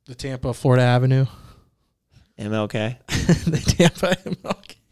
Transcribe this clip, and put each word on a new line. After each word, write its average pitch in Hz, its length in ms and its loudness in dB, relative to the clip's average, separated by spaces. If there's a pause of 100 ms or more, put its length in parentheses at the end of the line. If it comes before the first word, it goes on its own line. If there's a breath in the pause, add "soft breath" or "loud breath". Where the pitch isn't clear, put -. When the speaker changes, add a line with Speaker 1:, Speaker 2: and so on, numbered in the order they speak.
Speaker 1:
The 127 80 -18
Tampa 131 400 -8
Florida 127 300 4
Avenue. 131 420 4 (1120 soft breath)
Speaker 2:
M 104 140 -8
L 107 160 -2
K. 113 340 -6
Speaker 1:
<laughs> - 60 -20
The - 680 0
Tampa 180 400 2 (100)
M - 180 -6
L - 200 -10
K. - 120 -20 (160)